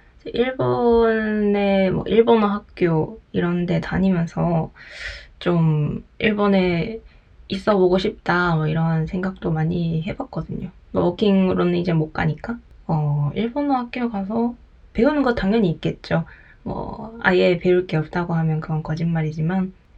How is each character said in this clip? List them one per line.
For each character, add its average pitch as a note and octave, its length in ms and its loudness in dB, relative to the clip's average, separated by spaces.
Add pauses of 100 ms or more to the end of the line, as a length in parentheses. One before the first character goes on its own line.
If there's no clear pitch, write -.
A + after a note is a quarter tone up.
(240)
일본의 A3+ 1700 2
뭐 - 140 -2
일본어 A3+ 400 4
학교 F3+ 760 -2 (120)
이런 F3 340 0
데 E3+ 140 0
다니면서 E3+ 920 0 (680)
좀 D#3+ 680 0 (140)
일본에 G3+ 840 2 (480)
있어보고 F#3+ 500 2
싶다 F3+ 580 0
뭐 D#3 100 0
이런 D#3+ 400 0
생각도 F#3 440 -4
많이 E3 520 -2
해봤거든요. - 680 -8 (220)
워킹으로는 F#3 840 2
이제 F3 160 -2
못 D#3 200 0
가니까. D#3+ 460 -6 (280)
어, D3 480 0
일본어 C#4 400 -2
학교 A#3+ 360 -4
가서 A3 440 -4 (380)
배우는 C#4+ 300 4
거 A#3+ 120 2
당연히 G3 360 2
있겠죠. D#3+ 540 -4 (380)
뭐 - 600 -10
아예 F#3 360 4
배울 F3+ 280 2
게 E3 100 -4
없다고 E3+ 380 -2
하면 D#3+ 260 0
그건 D#3 220 -4
거짓말이지만 E3 880 -2 (260)